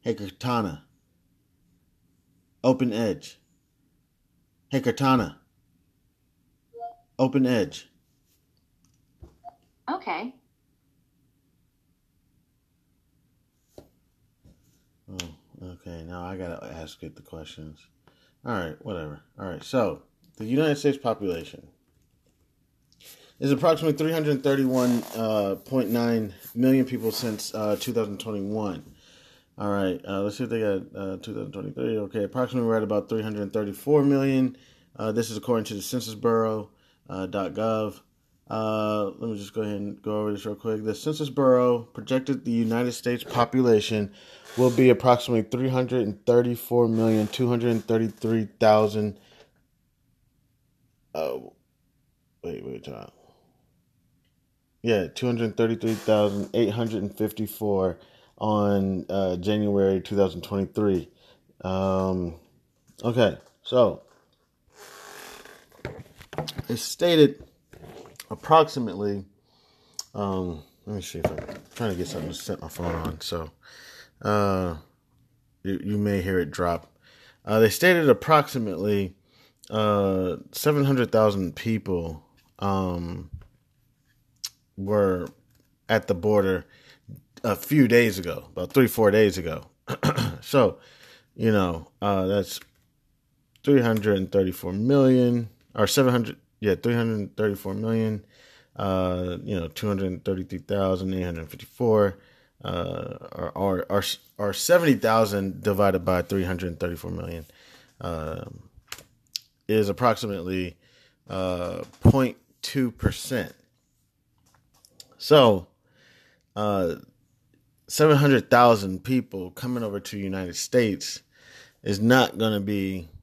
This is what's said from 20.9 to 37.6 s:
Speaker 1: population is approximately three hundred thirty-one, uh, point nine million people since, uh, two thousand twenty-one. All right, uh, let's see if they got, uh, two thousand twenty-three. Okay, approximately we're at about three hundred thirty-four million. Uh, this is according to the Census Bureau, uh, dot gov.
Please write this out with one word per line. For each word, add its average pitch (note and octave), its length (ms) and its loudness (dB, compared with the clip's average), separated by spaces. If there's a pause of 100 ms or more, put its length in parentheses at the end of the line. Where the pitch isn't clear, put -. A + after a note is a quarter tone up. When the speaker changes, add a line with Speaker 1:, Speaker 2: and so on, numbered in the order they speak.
Speaker 1:
population F#2+ 720 -6 (1700)
is C#3 120 0
approximately D#3+ 460 2
three D#3+ 140 0
hundred D3+ 300 0
thirty-one, B2+ 640 2 (100)
uh, G#2+ 420 0
point B2 340 -4
nine A#2 420 0 (220)
million C3 320 4
people A2+ 260 -4
since, A2 420 -8
uh, G#2+ 240 -2
two B2 140 -6
thousand G#2 280 -2
twenty-one. G#2 640 -6 (720)
All G#2 140 -4
right, F#2+ 380 -2
uh, G2 140 -4
let's G2+ 140 -6
see B2+ 80 -6
if A2+ 60 -8
they A#2 80 -4
got, G2+ 240 -2 (140)
uh, G2 220 -8
two G#2+ 140 -14
thousand G#2 200 -10
twenty-three. G2+ 460 -6
Okay, G#2 260 -6
approximately B2 420 -4
we're A2+ 100 2
at A2 60 0
about G#2 260 -2
three A2 140 -4
hundred G#2 300 -8
thirty-four A2+ 500 0
million. C3+ 540 2 (400)
Uh, A2 160 -4
this A2 180 -2
is A2 60 -8
according A2+ 300 -2
to G#2+ 80 -10
the G2+ 80 -10
Census A2 320 -8
Bureau, A2 560 -2 (380)
uh, F#2+ 180 -8
dot F#2 280 -4
gov. G#2+ 460 -4 (500)